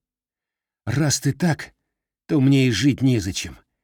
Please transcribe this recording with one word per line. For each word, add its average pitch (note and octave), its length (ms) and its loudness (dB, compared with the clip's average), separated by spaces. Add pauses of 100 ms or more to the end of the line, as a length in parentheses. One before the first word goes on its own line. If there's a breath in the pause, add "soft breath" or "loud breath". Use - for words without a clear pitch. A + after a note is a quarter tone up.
(840)
«Раз C#3+ 340 -2
ты C#3 140 -2
так, - 400 -4 (540)
то D#3+ 120 0
мне C3+ 280 4
и B2 40 2
жить A2 300 0
незачем. G2+ 560 -2 (260)